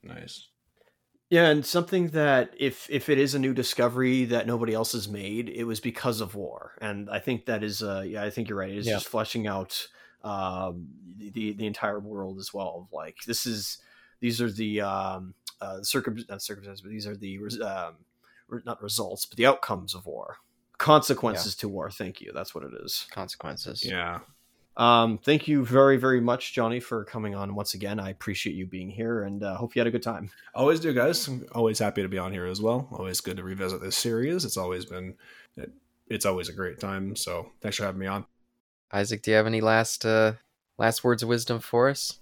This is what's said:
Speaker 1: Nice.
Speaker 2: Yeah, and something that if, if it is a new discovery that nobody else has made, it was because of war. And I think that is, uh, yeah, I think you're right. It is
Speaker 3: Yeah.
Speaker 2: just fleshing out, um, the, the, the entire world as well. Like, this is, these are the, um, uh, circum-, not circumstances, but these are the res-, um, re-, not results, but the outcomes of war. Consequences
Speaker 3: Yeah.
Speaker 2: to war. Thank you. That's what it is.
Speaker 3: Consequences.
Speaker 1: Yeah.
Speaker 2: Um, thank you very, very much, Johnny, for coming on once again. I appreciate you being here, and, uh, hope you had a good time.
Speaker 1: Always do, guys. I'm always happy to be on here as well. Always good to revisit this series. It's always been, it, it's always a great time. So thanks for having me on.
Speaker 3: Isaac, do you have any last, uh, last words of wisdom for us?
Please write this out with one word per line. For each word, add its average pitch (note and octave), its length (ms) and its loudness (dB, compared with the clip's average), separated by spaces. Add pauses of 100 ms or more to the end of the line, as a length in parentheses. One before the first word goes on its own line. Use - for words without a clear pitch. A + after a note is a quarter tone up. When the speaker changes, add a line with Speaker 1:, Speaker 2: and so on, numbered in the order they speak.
Speaker 1:
Nice. - 440 -16 (800)
Speaker 2:
Yeah, E3+ 200 10
and D3+ 160 6
something F3 440 2
that D3 480 4
if, - 320 -2
if C#3+ 200 0
it C#3 80 8
is C#3 180 4
a C#3 40 2
new C3 140 2
discovery B2+ 720 2
that A#2 220 0
nobody A#2 260 0
else A2 200 0
has G#2 160 -4
made, G#2 400 -6
it A#2 160 -6
was A2 160 -4
because A2+ 400 -2
of G2+ 140 -6
war. - 440 -10
And G#2 300 -6
I G#2 100 -4
think B2 280 -2
that A2 160 -2
is, G#2+ 200 -4
uh, G2 240 -4
yeah, G#2 160 -6
I G#2+ 60 -2
think G#2+ 180 -6
you're G#2 100 -4
right. F#2+ 120 -4
It G2+ 80 -8
is A2 100 -4
Speaker 3:
Yeah. A2 60 2
Speaker 2:
just G2 160 -2
fleshing A2 360 -2
out, F#2+ 420 -4 (360)
um, F#2 640 -4 (300)
the, G#2 140 -14
the, G#2+ 220 -4
the G#2+ 140 -4
entire G#2 320 -2
world G2 400 -8
as - 140 -12
well. F#2 400 -8
Like, D#2+ 240 -12 (100)
this A#2 180 -4
is, A2 340 -6 (420)
these A#2 200 -2
are A#2+ 80 0
the, G#2 320 -2
um, F#2+ 520 -4 (260)
uh, G2 220 -10
circum-, A#2 480 -2
not G2 120 -10
circumstances, G2 400 -12
but G2 100 -16
these G#2+ 160 -8
are G#2 100 -8
the G2 220 -10
res-, G#2 200 -8
um, F#2+ 360 -6 (520)
re-, A#2+ 180 -10
not A#2 160 -8
results, G2+ 440 -4
but - 100 -20
the A#2 120 6
outcomes G2 480 2
of F#2 100 -16
war. C2 320 -12 (400)
Consequences A#2+ 800 4
Speaker 3:
Yeah. - 40 -10
Speaker 2:
to A2 80 -4
war. F#2+ 220 -6
Thank - 300 -10
you. - 120 -14
That's F2 220 -10
what E2 80 -8
it C2 80 -12 (140)
is. - 260 -4
Speaker 3:
Consequences. - 720 -8
Speaker 1:
Yeah. F2 360 -4 (580)
Speaker 2:
Um, A#2 400 8
thank D3+ 300 2
you C#3+ 180 4
very, C3+ 320 10
very B2+ 240 4
much, A#2+ 320 0
Johnny, A#2+ 260 2
for A2+ 240 -6
coming G#2+ 300 -6
on G2 220 -6
once G2 180 -4
again. G2+ 260 -4
I F#2+ 120 -6
appreciate F#2+ 440 -4
you F#2 120 -6
being F#2 240 -8
here, A2+ 320 -2
and, G2+ 200 -6
uh, F#2+ 120 -4
hope A#2 200 -6
you C3 40 4
had A#2 80 4
a A2+ 40 2
good A#2 120 -2
time. G#2+ 260 -6 (240)
Speaker 1:
Always D3+ 260 4
do, D#3+ 140 0
guys. C3+ 340 2
I'm B2+ 260 -8
always A2+ 260 2
happy G#2 240 0
to F#2 40 -2
be F#2+ 120 -4
on F#2 120 -4
here F2+ 140 -6
as F#2+ 160 -4
well. B2 300 0
Always F#2 280 -4
good F#2 180 -6
to F2+ 60 -8
revisit F#2+ 380 -4
this F#2 160 -4
series. C3+ 480 0
It's G2+ 100 -4
always F2+ 300 -4
been, F#2 300 -10 (400)
it, - 160 -12 (360)
it's G#2 200 0
always F2+ 200 0
a E2+ 60 -10
great F#2 260 -6
time. G2 360 -4
So - 440 -6
thanks G#2 180 -4
for G#2 80 -2
having F#2+ 140 -4
me F#2+ 60 -6
on. G2 220 -4 (640)
Speaker 3:
Isaac, G2+ 320 -2
do A2 80 2
you G#2+ 60 8
have G#2+ 100 6
any A2+ 140 2
last, A2 440 4
uh, A2 280 6 (440)
last A2+ 260 2
words A#2 200 4
of A2+ 60 -2
wisdom A#2+ 300 0
for A#2+ 300 4
us? - 320 -4